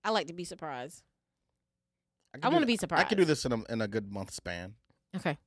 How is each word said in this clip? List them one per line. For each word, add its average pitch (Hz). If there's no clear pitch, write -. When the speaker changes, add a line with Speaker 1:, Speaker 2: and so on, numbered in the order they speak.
Speaker 1:
I 208
like 190
to 170
be 175
surprised. 151
Speaker 2:
I -
Speaker 1:
I -
Speaker 2:
can 247
Speaker 1:
wanna 330
Speaker 2:
do 240
Speaker 1:
be 226
Speaker 2:
th-, -
I 165
can 214
do 185
Speaker 1:
surprised. 160
Speaker 2:
this 147
in 123
a, 113
in 113
a 107
good 101
month 98
span. 90
Speaker 1:
Okay. 156